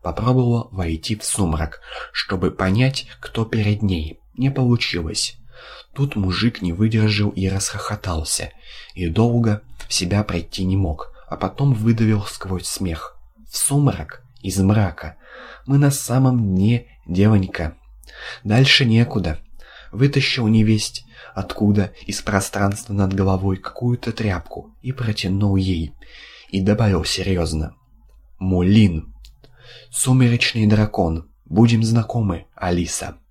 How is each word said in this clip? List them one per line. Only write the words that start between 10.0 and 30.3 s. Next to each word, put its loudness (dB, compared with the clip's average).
прийти -4
не 0
мог, -4
а -6
потом 0
выдавил 2
сквозь -8
смех: -6
«В -12
сумрак, 0
из -2
мрака. 2
Мы 2
на 6
самом 2
дне, 2
девонька. 2
Дальше 4
некуда». 2
Вытащил 0
невесть 2
откуда 0
из -8
пространства -2
над 0
головой 0
какую-то -4
тряпку -6
и -8
протянул -2
ей. -2
И -2
добавил 2
серьёзно: -2
«Молин, 2
сумеречный 2